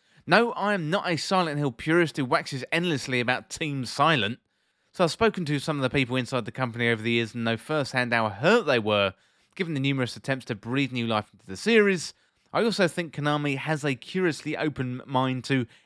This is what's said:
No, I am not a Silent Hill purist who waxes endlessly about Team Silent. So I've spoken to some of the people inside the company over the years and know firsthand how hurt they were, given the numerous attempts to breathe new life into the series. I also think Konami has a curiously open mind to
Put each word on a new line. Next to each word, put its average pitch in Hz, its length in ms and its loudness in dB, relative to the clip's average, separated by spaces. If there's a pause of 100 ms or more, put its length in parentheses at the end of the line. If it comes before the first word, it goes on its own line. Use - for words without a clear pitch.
(280)
No, 226 240 4
I 202 220 -2
am 165 160 -2
not 180 200 0
a 170 60 2
Silent 165 440 0
Hill 143 120 0
purist 160 460 2
who 139 80 0
waxes 139 480 -2
endlessly 147 480 0
about 120 280 -2
Team 143 360 -6
Silent. 135 540 2 (540)
So 185 120 2
I've 156 60 2
spoken 208 340 0
to 147 120 0
some 147 200 -4
of 135 60 -4
the 127 60 2
people 127 280 0
inside 123 260 -2
the 113 80 -10
company 120 380 -2
over 110 120 0
the 113 100 -2
years 117 220 0
and 117 120 -4
know 117 100 0
firsthand 127 580 -2
how 113 140 2
hurt 135 380 4
they 135 120 4
were, 101 360 2 (420)
given 170 180 -4
the 139 60 -2
numerous 135 380 -2
attempts 131 280 -4
to 117 100 -6
breathe 123 360 -2
new 120 160 -2
life 107 240 0
into - 160 -20
the 95 80 -10
series. 202 580 2 (380)
I 170 140 2
also 190 240 2
think 170 260 -8
Konami 147 400 0
has 143 300 -4
a 139 100 0
curiously 160 640 -2
open 131 480 -4
mind 131 400 0
to 131 200 2 (200)